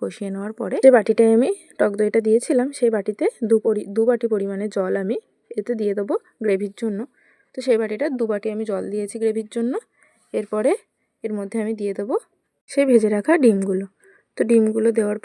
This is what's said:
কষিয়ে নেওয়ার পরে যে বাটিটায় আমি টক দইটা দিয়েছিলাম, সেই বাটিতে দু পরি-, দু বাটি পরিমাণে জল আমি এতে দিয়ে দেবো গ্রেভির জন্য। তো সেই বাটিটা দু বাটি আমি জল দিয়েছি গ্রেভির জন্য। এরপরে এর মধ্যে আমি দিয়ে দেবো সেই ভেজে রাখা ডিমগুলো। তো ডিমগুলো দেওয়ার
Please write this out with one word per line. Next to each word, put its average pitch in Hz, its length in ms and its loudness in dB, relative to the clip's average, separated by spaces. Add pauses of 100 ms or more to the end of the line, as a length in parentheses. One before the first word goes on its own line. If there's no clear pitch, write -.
কষিয়ে 196 340 -6
নেওয়ার 202 180 -8
পরে 220 320 -6
যে 269 120 12
বাটিটায় 226 400 4
আমি 262 140 2 (280)
টক 208 220 2
দইটা 214 260 2
দিয়েছিলাম, 247 400 2 (120)
সেই 240 120 2
বাটিতে 214 340 -2 (260)
দু 226 140 6
পরি-, 214 220 0 (100)
দু 220 120 2
বাটি 233 260 0
পরিমাণে 196 320 -4 (100)
জল 190 160 -2 (100)
আমি 196 140 -4 (340)
এতে 214 300 -6
দিয়ে 208 180 -2
দেবো 208 160 -4 (300)
গ্রেভির 202 360 -2
জন্য। 214 180 -4 (540)
তো - 140 -10
সেই 247 140 2
বাটিটা 214 260 -4 (120)
দু 240 120 -2
বাটি 208 240 -4
আমি 220 160 -6
জল 190 200 -4
দিয়েছি 208 320 -8
গ্রেভির 220 320 -2
জন্য। 233 180 -2 (600)
এরপরে 214 380 0 (520)
এর 214 140 -6
মধ্যে 196 240 -8
আমি 214 180 -4
দিয়ে 202 180 -4
দেবো 208 160 -4 (560)
সেই 277 200 2
ভেজে 220 260 6
রাখা 208 160 0 (120)
ডিমগুলো। 196 420 2 (500)
তো - 40 -12 (100)
ডিমগুলো 220 380 4 (100)
দেওয়ার 208 260 -2